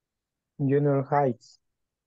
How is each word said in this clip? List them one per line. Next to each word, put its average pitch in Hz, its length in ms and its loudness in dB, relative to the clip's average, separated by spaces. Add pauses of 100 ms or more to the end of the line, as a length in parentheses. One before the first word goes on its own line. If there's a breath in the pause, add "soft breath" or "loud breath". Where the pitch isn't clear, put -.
(600)
Junior 139 500 0
highs. 143 500 -2 (480)